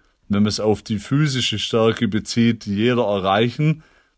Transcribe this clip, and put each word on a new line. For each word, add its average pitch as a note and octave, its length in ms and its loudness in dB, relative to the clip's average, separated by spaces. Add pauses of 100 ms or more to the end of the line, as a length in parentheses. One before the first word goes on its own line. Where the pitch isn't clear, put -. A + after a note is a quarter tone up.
(280)
wenn G2+ 160 2
man G#2+ 60 2
es G2+ 100 -4
auf G#2 240 0
die G#2+ 160 -6
physische C3+ 580 -2
Stärke A2+ 520 0
bezieht, A2+ 580 0
jeder A2+ 380 0
erreichen, A2+ 760 0 (340)